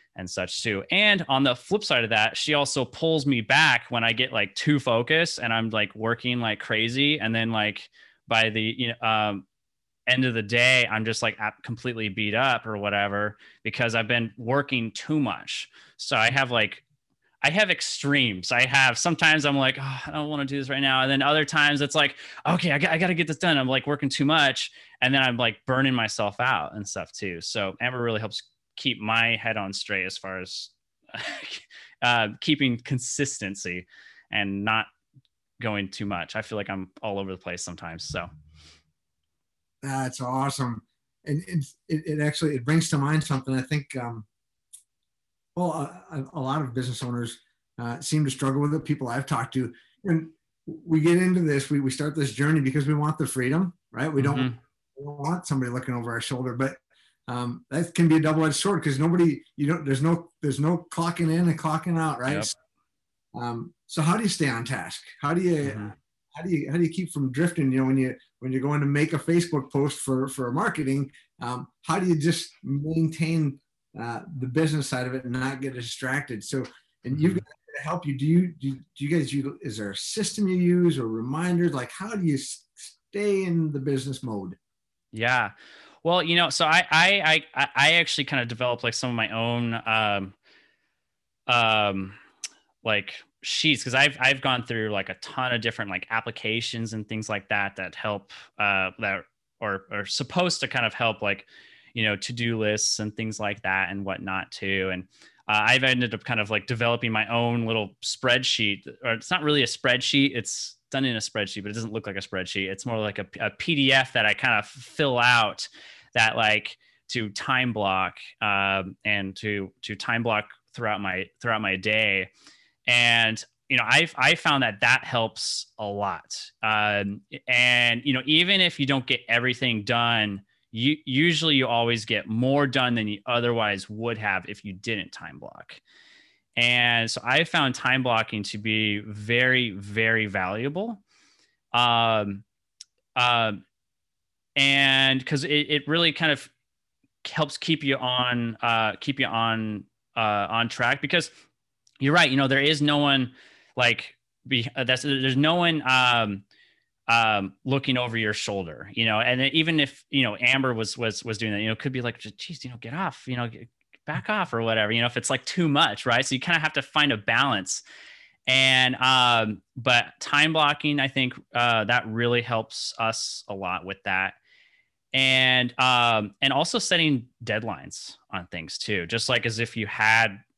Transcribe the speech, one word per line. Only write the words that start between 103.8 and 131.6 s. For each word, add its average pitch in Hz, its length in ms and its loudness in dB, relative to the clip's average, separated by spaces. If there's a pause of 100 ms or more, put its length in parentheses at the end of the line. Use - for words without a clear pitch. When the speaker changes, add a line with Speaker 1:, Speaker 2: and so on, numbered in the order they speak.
Speaker 1:
and 98 160 -6
whatnot 95 460 -6
too. 95 420 -2
And, 92 140 -8 (400)
uh, 107 180 2
I've 127 180 4
ended 123 300 2
up 110 100 -8
kind 117 160 -2
of, 101 100 -4
like, 107 180 -2
developing 117 440 -2
my 110 160 0
own 117 380 0
little 110 380 -2
spreadsheet, 120 840 0 (180)
or 117 100 0
it's 113 180 -6
not 180 120 0
really 147 200 4
a 113 40 2
spreadsheet. 135 680 2
It's - 420 -8 (140)
done 135 140 -2
in 120 100 0
a 110 40 -4
spreadsheet, 101 440 -6
but 104 80 -8
it 104 40 -8
doesn't 110 160 -6
look 110 140 -6
like 98 120 -8
a - 20 -6
spreadsheet. 95 500 -6
It's 95 160 -10
more 113 140 -4
like 104 200 -4
a, 98 60 -8 (140)
a 107 100 -2
P - 260 -2
D 135 160 4
F 131 220 4
that 113 120 2
I 104 80 4
kind 127 260 0
of 104 80 -8
fill 135 500 -4
out 120 500 4 (460)
that, 110 220 2
like, 107 420 0 (320)
to 110 200 -4
time 127 440 -2
block, 95 440 0 (240)
um, 98 640 -2
and 98 320 -2
to, 101 340 -6 (120)
to 107 120 -10
time 117 280 -2
block 107 220 0 (280)
throughout 107 280 -4
my, 95 280 -6 (120)
throughout 110 200 -2
my 98 160 0
day. 101 520 0 (560)
And, 117 580 4 (260)
you 131 80 2
know, 120 80 2
I've, 147 320 4
I 139 180 4
found 143 280 2
that 107 180 -2
that 127 220 4
helps - 720 -4
a 110 80 -6
lot. 101 540 -6 (240)
Um, 104 580 2 (260)
and, 123 580 4
you 143 80 2
know, 127 120 0
even 175 360 4
if 175 180 0
you 139 60 2
don't 135 200 0
get 127 220 0
everything 120 560 0
done, 113 600 0 (280)
you, 127 240 0 (100)
usually 156 500 2
you 131 120 2